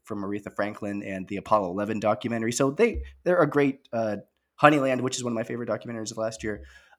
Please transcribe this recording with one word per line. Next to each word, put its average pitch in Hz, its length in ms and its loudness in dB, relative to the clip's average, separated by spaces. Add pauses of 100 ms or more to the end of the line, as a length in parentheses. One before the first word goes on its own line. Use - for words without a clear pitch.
from 101 200 -8
Aretha 101 320 -6
Franklin 101 480 -4
and 95 260 -8
the 101 80 -6
Apollo 98 340 2
eleven 104 280 -2
documentary. 113 520 0
So 135 180 2
they, 208 320 2 (220)
they're 180 180 4
a 147 80 6
great, 143 440 0
uh, 110 240 -2 (440)
Honeyland, 135 400 6
which 127 160 -2
is 127 60 -6
one 120 100 -2
of - 20 -2
my 113 80 -2
favorite 120 260 -6
documentaries 110 420 -4
of 110 60 -10
last 110 260 -4
year. 107 200 -4 (360)